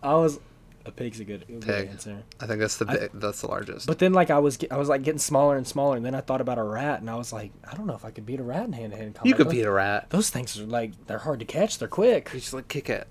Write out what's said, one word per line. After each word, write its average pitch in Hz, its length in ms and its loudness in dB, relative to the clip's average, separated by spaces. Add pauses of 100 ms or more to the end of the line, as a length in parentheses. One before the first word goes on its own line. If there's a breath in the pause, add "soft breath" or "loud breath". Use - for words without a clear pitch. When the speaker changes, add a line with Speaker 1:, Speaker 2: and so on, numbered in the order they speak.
Speaker 1:
I 143 120 2
was, 160 260 4 (460)
a 110 40 -10
pig's 113 300 -8
a 104 40 -10
good, 98 180 -10
a - 100 -18
good 117 100 -12
Speaker 2:
Pig. 101 280 0
Speaker 1:
answer. 101 320 -12 (180)
Speaker 2:
I 123 60 -8
think 110 120 -2
that's 107 200 0
the 107 100 2
Speaker 1:
I 110 80 2
Speaker 2:
bi-, 104 160 0
that's 104 300 -4
the - 60 -6
largest. - 380 -6
Speaker 1:
But 165 120 0
then, 185 160 6
like, 180 160 6
I 147 80 6
was 147 180 4
ge-, - 140 -6
I 131 80 0
was, 143 100 2
like, 135 140 4
getting 151 160 0
smaller 143 400 4
and 127 80 -2
smaller, 139 280 2
and 117 100 -2
then 131 100 -2
I 131 80 -4
thought 131 180 0
about 123 160 0
a 113 60 0
rat, 123 380 -2
and 113 100 -8
I 113 60 -4
was 120 180 -8
like, 107 180 -10 (180)
"I - 60 -12
don't 214 100 -8
know 143 80 -2
if 104 100 -12
I 110 60 -12
could 110 140 -12
beat 131 160 -6
a - 20 -6
rat 135 220 -4
in 226 80 -6
hand-to-hand 107 420 -10
combat." - 120 -4
Speaker 2:
You 254 80 6
could 156 140 6
Speaker 1:
Those, 165 60 0
Speaker 2:
beat 113 120 2
a 104 40 2
rat. 98 380 2
Speaker 1:
those 170 220 0
things 123 280 -6
are, 107 60 -10
like, 113 280 -4 (140)
they're 113 120 -6
hard 127 220 -4
to 110 40 -10
catch. 175 340 0
They're 113 80 -6
quick. 202 460 2
Speaker 2:
You 131 80 -8
just, - 140 -8
like, 131 140 -10
kick 143 200 -6
it. - 220 -2